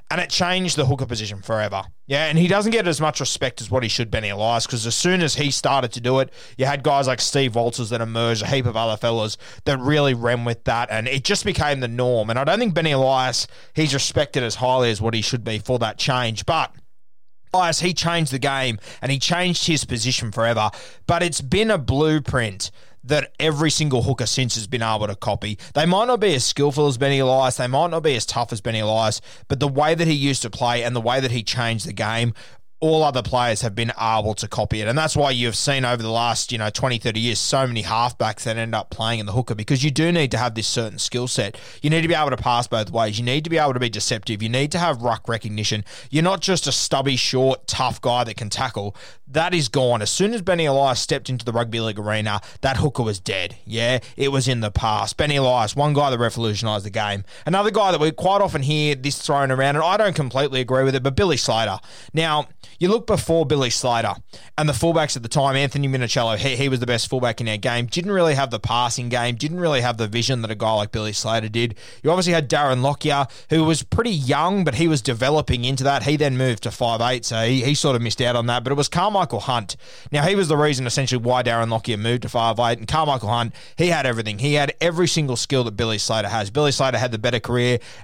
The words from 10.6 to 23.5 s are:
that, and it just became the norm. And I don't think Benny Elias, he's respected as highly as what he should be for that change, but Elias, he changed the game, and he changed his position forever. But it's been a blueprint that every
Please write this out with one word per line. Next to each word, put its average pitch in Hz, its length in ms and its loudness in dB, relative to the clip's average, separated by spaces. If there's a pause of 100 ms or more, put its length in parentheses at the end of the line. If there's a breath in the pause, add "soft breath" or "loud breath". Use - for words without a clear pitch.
that, 120 260 0
and 110 160 -2
it 135 160 -2
just - 220 0
became 147 340 0
the 127 80 -2
norm. 117 420 0
And 117 80 -2
I 135 60 0
don't 170 160 2
think 233 140 0
Benny 160 180 2
Elias, 131 560 2 (260 loud breath)
he's 151 200 2
respected 139 500 0
as 113 120 -4
highly 127 360 2
as 101 80 -2
what 110 140 0
he 113 80 0
should 110 240 -4
be 110 120 -2
for 120 220 -2
that 110 180 -2
change, 123 480 -2
but 160 300 0 (800)
Elias, 180 260 2
he 180 140 0
changed 165 400 0
the 135 60 -2
game, 131 380 0 (240 loud breath)
and 127 80 -2
he 139 100 0
changed 175 480 0
his 160 180 2
position 120 480 -2
forever. 113 360 2 (380 loud breath)
But 170 160 2
it's 170 160 -2
been 190 320 2
a 202 60 4
blueprint 135 960 0 (340 soft breath)
that 139 320 0
every 156 320 2